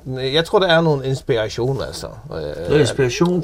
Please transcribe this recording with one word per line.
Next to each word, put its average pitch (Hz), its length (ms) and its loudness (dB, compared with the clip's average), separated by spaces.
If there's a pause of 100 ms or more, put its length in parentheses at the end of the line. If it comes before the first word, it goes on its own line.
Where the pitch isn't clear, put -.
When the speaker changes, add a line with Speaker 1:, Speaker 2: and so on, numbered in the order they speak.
(340)
Speaker 1:
jeg 160 120 2
tror, 214 140 2
der 185 80 4
er 165 140 6
nogle 143 240 0
inspiration, 127 760 -2
altså. 73 260 -8
Øh, 78 600 -10
Speaker 2:
Noget 147 100 4
inspiration 147 640 2